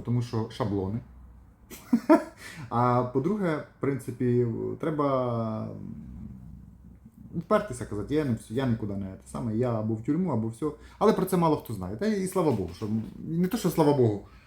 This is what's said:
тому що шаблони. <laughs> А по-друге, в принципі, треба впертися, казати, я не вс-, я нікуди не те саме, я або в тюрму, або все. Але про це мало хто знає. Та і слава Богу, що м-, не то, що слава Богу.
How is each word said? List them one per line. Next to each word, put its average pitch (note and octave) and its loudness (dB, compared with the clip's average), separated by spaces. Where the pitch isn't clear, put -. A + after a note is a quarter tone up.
тому A#2+ 2
що A2+ -2
шаблони. G2+ -2
<laughs> D#4 8
А B2 4
по-друге, D#3 0
в - -12
принципі, B2 2
треба B2 0
впертися, E3+ 0
казати, G#2 -4
я D3+ 2
не B2+ 0
вс-, - -4
я C3 0
нікуди A2 -2
не G2 -6
те F#2+ -12
саме, A#2 -6
я A#2 0
або A2 -2
в A2 -6
тюрму, E3 0
або A2+ 0
все. A2+ -6
Але G#3 6
про F3 2
це F3+ 2
мало E3 4
хто - -8
знає. F#2 -6
Та G3 -4
і G3+ 0
слава F3+ 2
Богу, F#2 0
що - -8
м-, A2 0
не E3+ 0
то, A3+ -2
що F#3 2
слава D3+ 6
Богу. A2+ 2